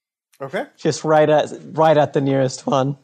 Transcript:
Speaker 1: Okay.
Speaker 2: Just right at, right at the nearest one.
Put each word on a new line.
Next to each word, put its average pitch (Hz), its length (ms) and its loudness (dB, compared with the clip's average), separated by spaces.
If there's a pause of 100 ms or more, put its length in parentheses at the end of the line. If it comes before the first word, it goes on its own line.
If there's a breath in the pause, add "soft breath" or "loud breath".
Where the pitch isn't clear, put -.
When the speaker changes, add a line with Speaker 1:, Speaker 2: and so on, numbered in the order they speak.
(400)
Speaker 1:
Okay. 180 260 -8 (100)
Speaker 2:
Just - 280 -4
right 151 240 4
at, 143 220 0 (220)
right 156 240 2
at 143 160 0
the 151 80 -2
nearest 135 460 -2
one. 139 380 -2